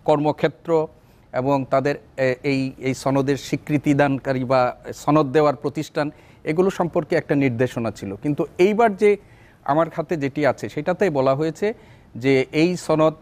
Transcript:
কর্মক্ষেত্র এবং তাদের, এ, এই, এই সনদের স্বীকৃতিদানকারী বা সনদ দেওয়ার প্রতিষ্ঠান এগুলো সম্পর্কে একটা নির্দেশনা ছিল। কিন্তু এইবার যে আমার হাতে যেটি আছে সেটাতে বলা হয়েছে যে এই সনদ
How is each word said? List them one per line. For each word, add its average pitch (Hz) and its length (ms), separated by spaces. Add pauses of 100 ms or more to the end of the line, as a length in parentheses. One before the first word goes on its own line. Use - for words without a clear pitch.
কর্মক্ষেত্র 156 840 (440)
এবং 131 380
তাদের, 135 240 (220)
এ, 131 260
এই, 135 360
এই 131 160
সনদের 139 420
স্বীকৃতিদানকারী 139 1080
বা 123 320 (180)
সনদ 151 320
দেওয়ার 143 300
প্রতিষ্ঠান 147 540 (340)
এগুলো 185 260
সম্পর্কে 175 460
একটা 151 180
নির্দেশনা 123 560
ছিল। 98 260
কিন্তু 147 300 (120)
এইবার 208 380
যে 208 200 (480)
আমার 160 220 (100)
হাতে 165 200
যেটি 139 300
আছে 120 220
সেটাতে 180 420
বলা 135 240
হয়েছে 160 400 (420)
যে 131 360
এই 170 240
সনদ 156 460